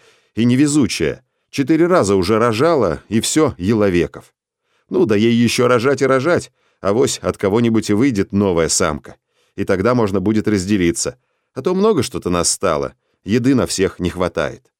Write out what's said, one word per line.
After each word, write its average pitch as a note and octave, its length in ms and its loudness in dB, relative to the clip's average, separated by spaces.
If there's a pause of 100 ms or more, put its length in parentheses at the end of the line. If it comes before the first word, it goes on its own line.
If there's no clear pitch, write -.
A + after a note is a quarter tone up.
(360)
и A2 80 0
невезучая. B2 800 0 (260)
Четыре D#3+ 380 0
раза B2 260 2
уже G2 240 0
рожала, A#2 720 0
и A2 120 -2
всё, D3+ 380 0
еловеков. F#2+ 760 -2 (540)
Ну - 160 2
да G#2+ 120 0
ей A#2 180 2
ещё A#2+ 320 2
рожать B2 340 2
и D3 60 0
рожать, C3+ 460 0 (280)
авось A2 380 0
от F#2 180 -4
кого-нибудь A2 540 0
и - 20 4
выйдет G#2 380 0
новая F#2 380 0
самка. D#2 480 -4 (400)
И G2 80 -4
тогда G2+ 320 0
можно G2+ 240 0
будет G#2+ 260 0
разделиться, F#2+ 680 0 (380)
а C3 80 -12
то F3+ 120 -2
много F#3+ 300 0
что-то F2 260 -6
нас E2+ 200 0
стало, D2 440 -2 (300)
еды B2+ 320 0
на F#2+ 100 0
всех F#2 320 -2
не F2+ 120 -2
хватает. D#2+ 680 -4